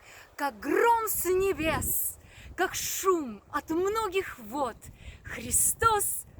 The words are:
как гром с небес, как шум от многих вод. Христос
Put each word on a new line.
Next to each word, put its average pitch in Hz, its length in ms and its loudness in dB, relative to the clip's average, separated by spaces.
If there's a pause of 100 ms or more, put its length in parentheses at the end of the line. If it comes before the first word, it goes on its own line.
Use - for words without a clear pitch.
(360)
как 262 240 -4
гром 440 480 4
с - 180 -2
небес, 349 920 0 (360)
как 370 200 0
шум 302 680 0 (100)
от 294 200 -4
многих 381 680 0
вод. 240 380 -4 (460)
Христос - 1040 2 (140)